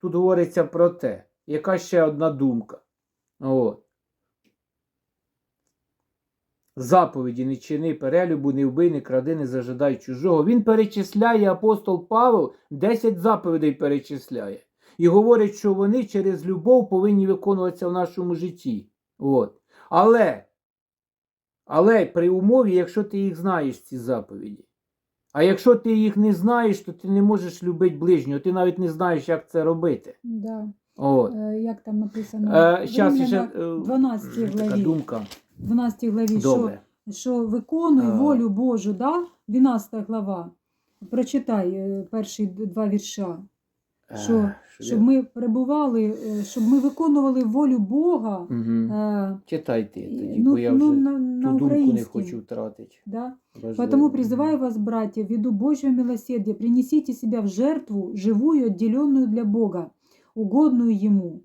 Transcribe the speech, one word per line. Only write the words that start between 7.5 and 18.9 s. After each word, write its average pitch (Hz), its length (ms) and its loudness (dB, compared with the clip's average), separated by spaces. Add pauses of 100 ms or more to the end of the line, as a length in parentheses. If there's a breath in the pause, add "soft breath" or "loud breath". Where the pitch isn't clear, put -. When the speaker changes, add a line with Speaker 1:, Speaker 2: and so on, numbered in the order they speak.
Speaker 1:
чини 156 380 -4
перелюбу, 151 600 -2
не 139 120 -2
вбий, 160 260 0
не 143 100 -6
кради, 131 340 -4
не 147 120 -6
зажадай 127 520 -4
чужого. 151 460 0
Він 220 180 2
перечисляє, 214 880 2
апостол 208 560 0
Павел 220 460 2 (180 soft breath)
десять 208 480 0
заповідей 165 520 0
перечисляє. 131 920 -6 (320 soft breath)
І 170 100 4
говорить, 214 480 6
що 202 180 0
вони 202 300 2
через 190 420 -2
любов 190 440 2
повинні 196 380 2
виконуватися 190 600 -2
в 175 60 -2
нашому 175 420 -4
житті. 160 540 -8 (300)